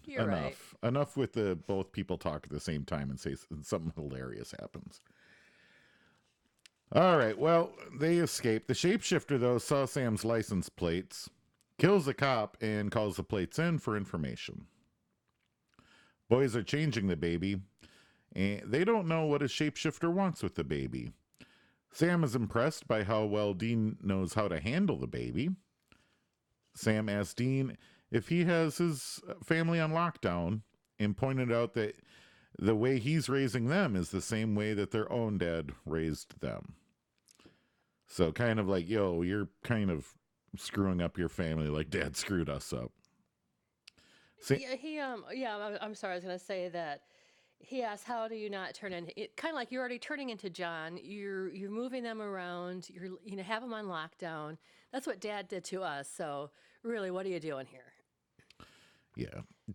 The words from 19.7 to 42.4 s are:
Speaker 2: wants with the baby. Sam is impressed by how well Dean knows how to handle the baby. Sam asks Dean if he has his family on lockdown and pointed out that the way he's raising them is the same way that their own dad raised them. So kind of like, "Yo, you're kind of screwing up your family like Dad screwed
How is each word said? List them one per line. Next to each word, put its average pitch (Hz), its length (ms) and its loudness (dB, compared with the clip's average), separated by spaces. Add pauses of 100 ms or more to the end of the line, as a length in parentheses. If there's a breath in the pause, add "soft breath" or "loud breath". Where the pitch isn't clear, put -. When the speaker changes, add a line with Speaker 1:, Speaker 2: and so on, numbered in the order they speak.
Speaker 2:
wants 185 300 0
with 92 120 -2
the 82 100 0
baby. 64 480 -2 (800 loud breath)
Sam 170 320 4
is 120 100 2
impressed 120 520 2
by 110 180 2
how 107 200 4
well 104 300 2
Dean 113 480 2
knows 95 320 2
how 107 140 2
to 82 120 -2
handle 139 380 2
the 64 80 -4
baby. 120 440 -2 (1200 soft breath)
Sam 107 340 2
asks 101 260 0
Dean 131 420 0 (340 soft breath)
if 117 180 0
he 170 160 4
has 165 340 2
his 165 420 -2 (220)
family 165 380 2
on 156 120 2
lockdown 107 680 0 (380)
and 208 180 2
pointed 131 360 2
out 117 220 2
that 107 220 0 (600 loud breath)
the 104 160 6
way 127 240 4
he's 143 320 2
raising 127 380 2
them 160 280 4
is 87 140 0
the 95 120 0
same 110 320 0
way 107 200 2
that 101 160 0
their 110 200 0
own 110 280 0
dad 82 340 0 (140)
raised 80 540 -2
them. 52 340 -6 (1300 soft breath)
So 85 260 2
kind 113 280 2
of 95 80 0
like, 90 200 2
"Yo, 95 340 2
you're 98 260 0 (160)
kind 104 260 2
of 76 240 -4 (420)
screwing 95 440 0
up 85 160 -2
your 85 140 0
family 80 380 -2
like 76 200 -2
Dad 73 260 -2
screwed 85 360 -2